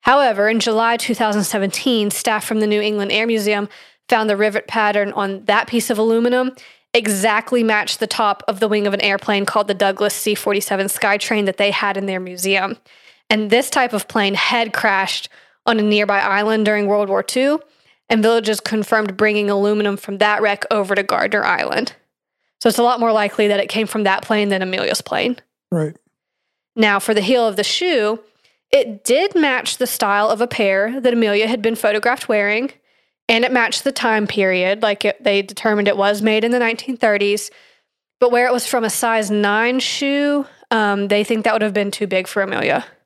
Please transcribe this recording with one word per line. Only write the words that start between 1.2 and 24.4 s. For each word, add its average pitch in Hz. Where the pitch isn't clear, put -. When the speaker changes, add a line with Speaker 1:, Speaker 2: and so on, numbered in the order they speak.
Speaker 1:
seventeen, 208
staff 214
from 220
the 214
New 208
England 208
Air 220
Museum 208
found 220
the 202
rivet 208
pattern 208
on 196
that 214
piece 233
of 220
aluminum 240
exactly 220
matched 214
the 220
top 208
of 202
the 220
wing 208
of 196
an 202
airplane 202
called 208
the 202
Douglas 196
C -
forty-seven 196
Skytrain 208
that 190
they 202
had 196
in 196
their 190
museum. 185
And 214
this 240
type 247
of 208
plane 202
had 226
crashed 196
on 226
a 208
nearby 208
island 208
during 208
World 208
War 196
Two, 277
and 220
villagers 220
confirmed 214
bringing 208
aluminum 202
from 196
that 208
wreck 202
over 202
to 196
Gardner 196
Island. -
So 233
it's 220
a 240
lot 240
more 226
likely 208
that 202
it 202
came 220
from 214
that 196
plane 208